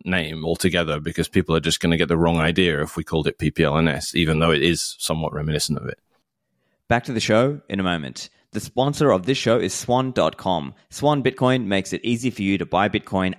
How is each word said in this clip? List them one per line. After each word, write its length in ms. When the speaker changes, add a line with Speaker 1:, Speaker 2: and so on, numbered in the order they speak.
Speaker 1:
name 420
altogether 540
because 300
people 260
are 60
just 180
gonna 180
get 120
the 80
wrong 220
idea 420
if 160
we 60
called 240
it 120
P 120
P 120
L 140
N 100
S, 280
even 240
though 120
it 100
is 380
somewhat 340
reminiscent 440
of 100
it. 120
Speaker 2:
Back 160
to 80
the 60
show 500
in 100
a 40
moment. 460
The 80
sponsor 500
of 160
this 140
show 180
is 160
swan 380
dot 260
com. 380
Swan 320
Bitcoin 420
makes 260
it 120
easy 260
for 140
you 160
to 80
buy 200
Bitcoin 520